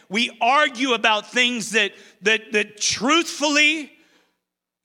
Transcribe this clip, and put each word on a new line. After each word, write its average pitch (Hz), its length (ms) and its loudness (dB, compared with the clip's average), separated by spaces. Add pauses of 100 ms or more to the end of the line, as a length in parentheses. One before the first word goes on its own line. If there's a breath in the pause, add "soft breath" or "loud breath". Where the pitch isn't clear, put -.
We 233 320 -4
argue 262 540 2
about 220 360 0
things 240 420 -2
that, 208 200 0 (300 loud breath)
that, 214 300 0
that 208 280 -2
truthfully 302 1120 0 (920 soft breath)